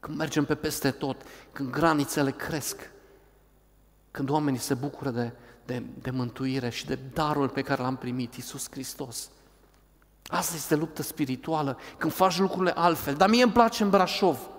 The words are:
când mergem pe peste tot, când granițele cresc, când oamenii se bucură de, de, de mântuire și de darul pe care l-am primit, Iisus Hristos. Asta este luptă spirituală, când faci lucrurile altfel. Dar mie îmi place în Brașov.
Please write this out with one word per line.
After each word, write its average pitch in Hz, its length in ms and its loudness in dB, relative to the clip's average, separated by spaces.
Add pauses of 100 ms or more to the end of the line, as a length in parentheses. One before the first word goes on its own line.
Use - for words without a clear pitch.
când 151 160 -10
mergem 151 280 2
pe 151 100 0
peste 147 360 0
tot, 131 260 -4 (360)
când 135 180 -6
granițele 147 600 2
cresc, - 600 -6 (1200)
când 135 200 -4
oamenii 147 300 2
se - 140 0
bucură 135 360 -6
de, 117 220 -2 (320)
de, 123 180 -6 (200)
de 131 80 -6
mântuire 127 580 -2
și - 180 -8
de 135 120 -4 (140)
darul 147 360 2
pe 139 140 -4
care 135 200 -2
l-am 127 140 0
primit, 123 380 -6
Iisus - 360 -10
Hristos. - 600 -10 (960)
Asta 175 280 -2
este 156 200 0
luptă 156 280 -2
spirituală, 139 760 -2 (180)
când 160 160 -2
faci 185 260 4
lucrurile 185 380 2
altfel. 165 380 2
Dar 185 140 6
mie 233 140 6
îmi 240 100 6
place 226 300 4
în 202 80 2
Brașov. 185 480 4 (200)